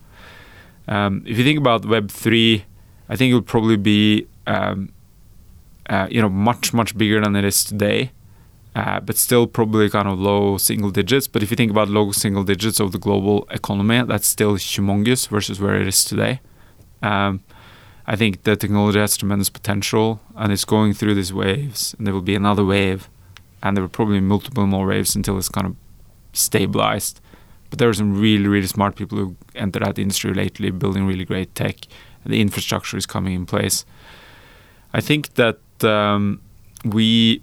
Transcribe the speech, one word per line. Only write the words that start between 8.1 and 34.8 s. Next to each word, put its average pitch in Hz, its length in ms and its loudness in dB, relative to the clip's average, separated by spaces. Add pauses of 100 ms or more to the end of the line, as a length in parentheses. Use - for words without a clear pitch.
uh, 101 280 -2
but 104 160 -6
still 120 300 4
probably 107 420 2
kind 101 180 2
of 95 120 0
low 101 380 2
single 104 340 0
digits. 104 360 0
But - 160 -2
if 104 80 -4
you 117 60 0
think 117 140 2
about 104 180 2
low 101 220 2
single 101 320 0
digits 98 360 0
of 98 120 0
the 92 80 -6
global 101 520 0
economy, 107 520 0
that's 110 240 -2
still 104 260 0
humongous 101 720 0
versus 104 320 -4
where 101 160 0
it 98 120 0
is - 180 0
today. 107 340 -2 (600)
Um, 98 400 0 (640)
I - 100 -2
think 101 280 0
the 107 120 4
technology 104 440 2
has 104 180 0
tremendous 101 320 -2
potential, 110 720 -2 (140)
and 101 180 -2
it's 95 100 -2
going 107 300 2
through 104 220 0
these 95 180 -2
waves, 101 640 -4
and 104 100 -6
there 98 60 -2
will 95 80 -2
be 98 140 -2
another 101 280 2
wave, 95 460 0 (520)
and 98 140 -2
there 95 80 0
will 90 60 -6
probably 104 300 0
be 95 60 2
multiple 101 400 0
more 98 220 0
waves 98 280 0
until 98 220 -2
it's 92 120 -6
kind 98 180 -4
of 92 80 -8 (560)
stabilized. 107 880 -2 (500)
But - 100 -8
there 120 100 4
are 113 40 2
some 101 260 0
really, 107 280 4
really 101 200 2
smart 101 280 -2
people 104 220 -8
who 95 180 -6 (180)
enter 107 260 -4
that 104 200 -2
industry 98 340 -2
lately, 98 380 -4
building 95 340 -2
really 92 200 -4
great 92 280 -6
tech, - 220 -4 (480)
and 107 100 -4
the 110 60 2
infrastructure 101 560 -2
is 98 100 -6
coming 95 280 -4
in 90 120 -4
place. 104 400 -2 (1080)